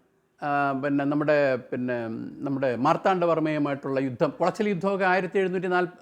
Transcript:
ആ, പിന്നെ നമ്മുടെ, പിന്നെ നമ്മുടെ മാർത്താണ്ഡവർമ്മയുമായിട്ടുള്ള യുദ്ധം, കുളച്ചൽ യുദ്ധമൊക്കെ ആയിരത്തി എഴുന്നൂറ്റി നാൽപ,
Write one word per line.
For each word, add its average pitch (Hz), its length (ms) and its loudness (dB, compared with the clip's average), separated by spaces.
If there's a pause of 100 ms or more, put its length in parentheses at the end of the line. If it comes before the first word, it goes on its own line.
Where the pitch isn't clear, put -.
(420)
ആ, 143 300 0
പിന്നെ 143 320 0
നമ്മുടെ, 147 520 2
പിന്നെ 123 500 -4 (380)
നമ്മുടെ 135 320 0
മാർത്താണ്ഡവർമ്മയുമായിട്ടുള്ള 156 1200 0
യുദ്ധം, 135 300 0 (100)
കുളച്ചൽ 208 280 0
യുദ്ധമൊക്കെ 196 360 -2
ആയിരത്തി 185 340 2
എഴുന്നൂറ്റി 185 280 0
നാൽപ, 180 220 2 (140)